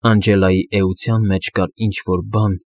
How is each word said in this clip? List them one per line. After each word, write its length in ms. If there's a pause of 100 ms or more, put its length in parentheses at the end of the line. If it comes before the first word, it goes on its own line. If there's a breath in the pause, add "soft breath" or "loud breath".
Անջելայի 640
էության 560
մեջ 240
կար 260
ինչ-որ 500
բան 280 (160)